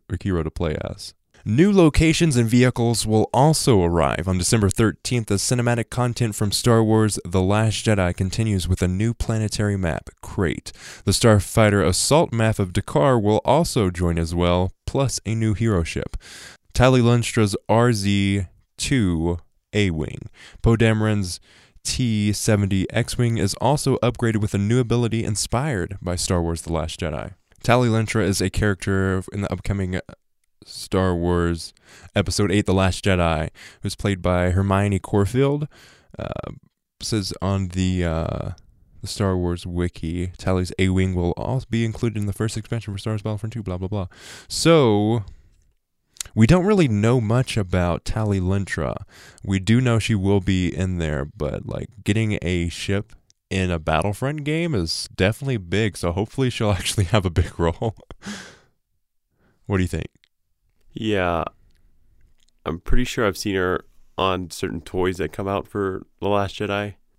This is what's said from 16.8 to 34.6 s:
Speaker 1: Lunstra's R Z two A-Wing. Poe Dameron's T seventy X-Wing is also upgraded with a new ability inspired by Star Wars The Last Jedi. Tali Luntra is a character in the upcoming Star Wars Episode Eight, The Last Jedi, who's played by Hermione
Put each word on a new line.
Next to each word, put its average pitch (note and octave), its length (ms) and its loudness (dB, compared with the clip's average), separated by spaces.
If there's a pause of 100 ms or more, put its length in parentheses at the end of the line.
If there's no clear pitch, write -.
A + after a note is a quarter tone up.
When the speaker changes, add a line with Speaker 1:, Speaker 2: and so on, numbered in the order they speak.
Speaker 1:
Lunstra's A#2 540 2 (120)
R A#2 240 4
Z G2 540 2 (320)
two F2 600 0 (340)
A-Wing. F2+ 560 -2 (320)
Poe A#2 140 4
Dameron's G#2+ 640 2 (440)
T G#2+ 500 0
seventy G2+ 580 2
X-Wing A#2 480 -2
is F#2 160 -2
also C3+ 420 0
upgraded A2+ 440 0
with G#2+ 120 -2
a G2+ 60 0
new G#2+ 200 2
ability A#2 440 0
inspired G#2 800 -4
by F2 120 -4
Star F2+ 260 0
Wars E2+ 200 -4
The E2+ 120 -10
Last D#2+ 260 -6
Jedi. D2+ 340 -8 (300)
Tali A#2+ 260 4
Luntra A2 340 0
is F#2 180 0
a F#2+ 100 0
character F#2+ 720 0 (100)
in G2+ 80 -6
the G2+ 100 -4
upcoming F#2 480 -4 (640)
Star F#2 500 -2
Wars E2+ 580 0 (420)
Episode G2+ 360 0
Eight, G2+ 140 2
The F#2+ 80 2
Last F#2+ 300 0
Jedi, E2 460 0 (320)
who's G2+ 140 -6
played G2 260 -2
by F2+ 300 0
Hermione G2 480 0